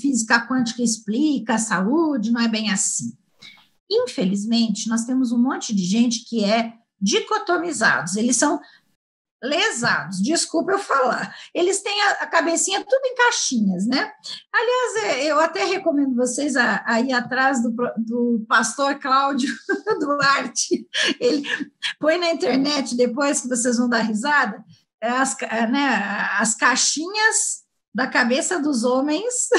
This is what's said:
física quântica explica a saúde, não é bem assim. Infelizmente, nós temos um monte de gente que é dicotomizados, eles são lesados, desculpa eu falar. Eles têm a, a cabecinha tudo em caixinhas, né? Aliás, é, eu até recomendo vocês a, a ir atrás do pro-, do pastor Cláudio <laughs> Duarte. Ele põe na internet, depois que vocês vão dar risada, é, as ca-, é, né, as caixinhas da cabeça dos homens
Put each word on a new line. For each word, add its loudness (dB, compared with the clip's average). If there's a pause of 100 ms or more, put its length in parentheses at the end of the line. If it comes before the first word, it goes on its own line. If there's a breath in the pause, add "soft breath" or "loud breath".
física 0
quântica -2
explica 0
a 2
saúde, 0
não 2
é 2
bem -2
assim. -2 (800 loud breath)
Infelizmente, 0
nós 0
temos 0
um 0
monte 0
de 2
gente 2
que -2
é 0 (260)
dicotomizados, 0
eles 2
são 2 (840 loud breath)
lesados, -2
desculpa 0
eu 0
falar. -2 (200 loud breath)
Eles 2
têm -4
a, 4 (120)
a -6
cabecinha 0
tudo 2
em 0
caixinhas, 2
né? 0 (420 loud breath)
Aliás, 0
é, -2
eu 2
até 2
recomendo 0
vocês 0
a, 2
a 2
ir 0
atrás 0
do 0
pro-, -2
do 0
pastor 0
Cláudio 0 (140)
<laughs> -2
Duarte. 0 (340 loud breath)
Ele 2 (540 loud breath)
põe 2
na 0
internet, 0
depois 0
que -8
vocês 0
vão 0
dar 0
risada, 0 (360 soft breath)
é, -2
as 0
ca-, -8
é, -2
né, 0 (520)
as 0
caixinhas 0 (300)
da -2
cabeça 0
dos 0
homens 0 (100)